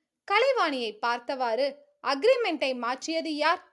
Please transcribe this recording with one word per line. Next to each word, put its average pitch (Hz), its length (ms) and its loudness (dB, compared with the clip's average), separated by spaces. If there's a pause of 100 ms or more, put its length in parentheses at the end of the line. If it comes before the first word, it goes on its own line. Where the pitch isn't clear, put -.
(280)
கலைவாணியை 381 680 0
பார்த்தவாறு, 240 680 -2 (380)
"அக்ரிமெண்டை 339 720 2
மாற்றியது 294 600 -4
யார்?" 320 240 2 (120)